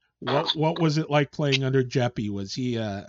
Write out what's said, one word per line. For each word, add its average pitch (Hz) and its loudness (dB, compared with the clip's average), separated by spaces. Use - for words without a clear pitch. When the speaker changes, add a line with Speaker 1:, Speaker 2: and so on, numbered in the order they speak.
Speaker 1:
what, 127 -2
Speaker 2:
Uh-huh. - -2
Speaker 1:
what 160 2
was 156 4
it 156 -2
like 147 2
playing 135 0
under 131 2
Jeppy? 120 -2
Was 98 -6
he, 123 -2
uh, 101 -6